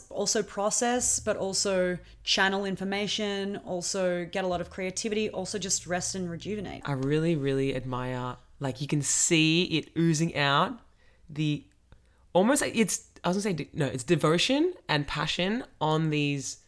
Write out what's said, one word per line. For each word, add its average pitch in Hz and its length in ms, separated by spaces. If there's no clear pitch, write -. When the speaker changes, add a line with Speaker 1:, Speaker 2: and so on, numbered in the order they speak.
Speaker 1:
also 202 320
process, 240 760
but - 180
also 185 640
channel 196 420
information, 196 920
also 180 680
get 190 180
a 185 40
lot 175 140
of 170 100
creativity, 214 580
also 190 300
just 185 260
rest 180 300
and 185 160
rejuvenate. 175 540
Speaker 2:
I 143 80
really, 151 420
really 135 400
admire, 127 640
like, 135 200
you 143 60
can 147 140
see 160 600
it - 200
oozing 165 380
out, 151 460
the, 151 340
almost 220 280
like - 140
it's, 220 300
I 170 60
was 185 80
gonna 202 60
say, 208 100
de-, 151 200
no, 151 120
it's 127 180
devotion 180 680
and 147 180
passion 180 560
on 156 300
these 143 480